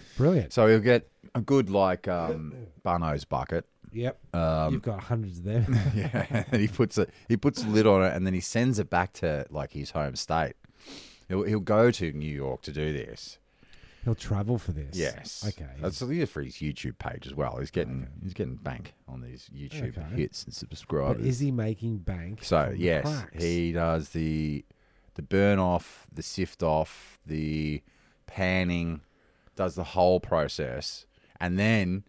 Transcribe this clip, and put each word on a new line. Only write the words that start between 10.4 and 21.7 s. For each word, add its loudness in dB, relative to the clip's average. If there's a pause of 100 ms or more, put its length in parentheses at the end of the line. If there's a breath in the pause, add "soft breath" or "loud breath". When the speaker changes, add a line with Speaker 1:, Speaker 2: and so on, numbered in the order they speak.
Speaker 2:
He'll, 0
he'll 0
go 6
to 0
New -6
York -6
to -10
do -2
this. -10 (640 soft breath)
Speaker 1:
He'll 0
travel -2
for -4
this. -10
Speaker 2:
Yes. -6
Speaker 1:
Okay. -8
Speaker 2:
That's -4
for -6 (360)
his -10
YouTube -6
page -10
as -12
well. -4
He's -6
getting, -4
Speaker 1:
Okay. -10 (100)
Speaker 2:
he's -8
getting -6
bank -10 (140)
on -12
these -16
YouTube -8
Speaker 1:
Okay. -8
Speaker 2:
hits -4
and -14
subscribers. -4
Speaker 1:
But -2
is 0
he 0
making -2